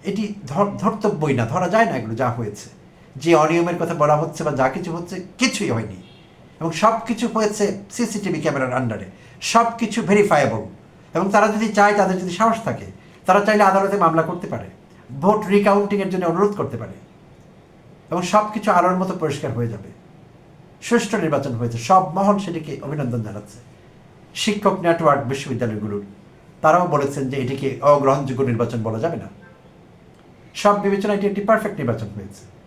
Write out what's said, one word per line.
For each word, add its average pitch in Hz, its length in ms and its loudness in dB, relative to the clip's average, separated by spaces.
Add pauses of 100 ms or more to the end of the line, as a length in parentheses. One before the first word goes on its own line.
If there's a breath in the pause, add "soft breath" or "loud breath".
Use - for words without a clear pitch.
এটি 202 300 -4 (140)
ধর-, 190 320 -2
ধর্তব্যই 202 540 0
না, 117 120 0
ধরা 170 240 -2
যায় 220 160 4
না 156 120 -4
এগুলো 110 180 -6
যা 123 140 0
হয়েছে, 117 400 -8 (460 soft breath)
যে 160 200 2
অনিয়মের 170 440 2
কথা 165 140 -2
বলা 147 220 4
হচ্ছে 156 280 -4
বা 151 80 0
যা 131 180 2
কিছু 160 260 -6
হচ্ছে, 180 280 -10 (140)
কিছুই 208 340 -2
হয়নি। 107 240 -4 (640)
এবং 160 120 -4
সব 226 360 2
কিছু 233 200 -4
হয়েছে 208 500 0 (140)
সিসিটিভি 196 500 -4
ক্যামেরার 135 320 0
আন্ডারে, 113 320 -2 (360 loud breath)
সব 226 240 4 (120)
কিছু - 240 -4
ভেরিফায়েবল। 151 640 2 (500 soft breath)
এবং 185 160 0
তারা 208 180 4
যদি 208 260 -2
চায়, 208 240 4
তাদের 185 240 2
যদি 185 80 -6
সাহস 220 340 2
থাকে, 117 220 -6 (400 loud breath)
তারা 202 200 4
চাইলে 208 180 6
আদালতে 196 340 4
মামলা 165 240 4
করতে 156 260 -4
পারে, 104 200 -8 (540 loud breath)
ভোট 208 260 2
রিকাউন্টিংয়ের 202 640 2
জন্য 185 160 -2
অনুরোধ 185 300 2
করতে 127 220 -6
পারে, 101 160 -12 (1160)
এবং 175 100 -2
সব 180 320 2
কিছু 214 180 -2
আলোর 180 240 4
মতো 185 240 -2
পরিষ্কার 147 320 -4
হয়ে 117 160 -2
যাবে। - 220 -10 (920)
সুষ্ঠু 233 360 0
নির্বাচন 147 380 -2
হয়েছে, 117 220 -4
সব 185 360 4
মহল 196 260 2
সেটিকে 151 420 -8
অভিনন্দন 135 400 -4
জানাচ্ছে। 104 360 -12 (800)
শিক্ষক 196 440 0
নেটওয়ার্ক 165 440 2
বিশ্ববিদ্যালয়গুলোর, 110 800 -4 (580)
তারাও 170 260 4
বলেছেন 139 420 -2
যে 135 80 -4
এটিকে 131 440 -4
অগ্রহণযোগ্য 135 640 2
নির্বাচন 117 400 -2
বলা 110 160 -4
যাবে 160 180 -4
না। 95 120 -12 (1200)
সব 202 280 2
বিবেচনায় 202 360 0
এটি 202 100 0
একটি 202 140 -2
পারফেক্ট 208 360 0
নির্বাচন 120 380 -4
হয়েছে। - 400 -16 (120)